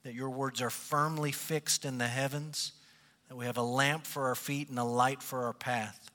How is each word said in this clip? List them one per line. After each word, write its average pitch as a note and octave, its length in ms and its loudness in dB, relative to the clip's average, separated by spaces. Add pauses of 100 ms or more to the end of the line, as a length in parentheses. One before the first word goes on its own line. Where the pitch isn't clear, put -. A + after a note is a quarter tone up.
that A#2+ 120 -10
your C3 140 -4
words C3 320 -2
are B2 80 2
firmly D3+ 600 2
fixed - 540 0
in C3 120 -2
the A#2+ 120 0
heavens, C#3 640 -2 (560)
that C3 80 -14
we B2 100 -4
have A#2+ 100 -2
a B2 60 2
lamp C#3 420 4
for C#3 220 -2
our B2 80 4
feet C#3+ 340 -2
and B2+ 100 -4
a A#2+ 60 2
light B2 380 4
for B2+ 220 -4
our A#2 100 -2
path. A2 600 -4